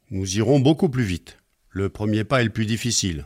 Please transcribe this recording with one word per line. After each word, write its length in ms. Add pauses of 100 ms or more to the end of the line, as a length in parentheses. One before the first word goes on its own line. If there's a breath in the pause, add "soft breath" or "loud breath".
Nous 280
irons 220
beaucoup 300
plus 140
vite. 340 (320)
Le 200
premier 340
pas 180
est 40
le 40
plus 160
difficile. 600